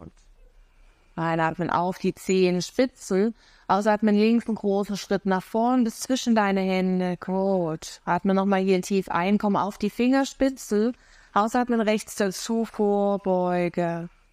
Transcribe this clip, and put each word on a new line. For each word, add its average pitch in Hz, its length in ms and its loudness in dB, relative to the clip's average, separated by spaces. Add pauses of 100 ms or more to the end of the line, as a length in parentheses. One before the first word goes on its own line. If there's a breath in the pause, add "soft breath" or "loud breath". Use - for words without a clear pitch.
(1160)
Einatmen 165 540 -2
auf 180 280 -2
die 185 160 -2
Zehenspitzen, 190 1200 -2 (320 soft breath)
ausatmen 208 480 2
links 220 320 2
einen 220 80 -2
großen 202 400 -2
Schritt 196 300 -4
nach 185 180 0
vorn 240 400 0
bis 226 160 -4
zwischen 247 340 0
deine 196 260 2
Hände, 185 580 0
gut. 185 840 -2
Atme 175 300 0
nochmal 190 280 2
hier 190 200 2
tief 190 260 -2
ein, 190 300 2
komm 202 160 0
auf 185 240 -2
die 208 120 -2
Fingerspitzen, 254 1080 0 (360 soft breath)
ausatmen 233 480 0
rechts 214 360 -2
dazu, 226 480 -2
Vorbeuge. 180 1400 0 (240)